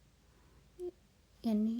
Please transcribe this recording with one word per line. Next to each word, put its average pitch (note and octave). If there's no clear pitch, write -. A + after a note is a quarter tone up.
ಎಣ್ಣೆ A3